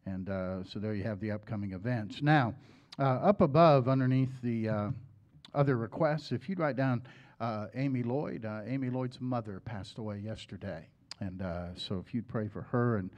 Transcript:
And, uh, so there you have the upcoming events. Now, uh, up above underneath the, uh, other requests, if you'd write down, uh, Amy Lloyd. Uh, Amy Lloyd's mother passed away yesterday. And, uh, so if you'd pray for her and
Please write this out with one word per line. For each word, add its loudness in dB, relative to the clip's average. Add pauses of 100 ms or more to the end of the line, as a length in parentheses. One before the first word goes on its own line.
And, -6
uh, -4
so -12
there -2
you -4
have -4
the -4
upcoming -6
events. -4
Now, 4 (460)
uh, 2
up 4
above 8
underneath 2
the, 0
uh, 0 (640)
other 4
requests, -2
if -4
you'd -4
write 0
down, 2 (400)
uh, -4
Amy 0
Lloyd. -2
Uh, -6
Amy -4
Lloyd's -4
mother -4
passed -10
away -6
yesterday. -10 (320)
And, -6
uh, -6
so -6
if -12
you'd -4
pray -4
for -8
her 2
and -4